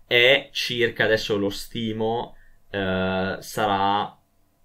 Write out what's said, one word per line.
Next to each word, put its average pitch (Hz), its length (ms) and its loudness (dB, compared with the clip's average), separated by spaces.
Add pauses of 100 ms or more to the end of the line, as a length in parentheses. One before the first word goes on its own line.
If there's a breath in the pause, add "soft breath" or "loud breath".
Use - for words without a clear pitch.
è 127 460 4
circa, 120 540 -2
adesso 107 320 2
lo 98 120 0
stimo, 113 880 -6 (340 soft breath)
eh, 95 720 -2
sarà, 101 800 -2 (460)